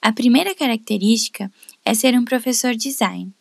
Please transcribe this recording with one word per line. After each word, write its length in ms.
A 100
primeira 420
característica 960
é 120
ser 200
um 120
professor 500
design. 640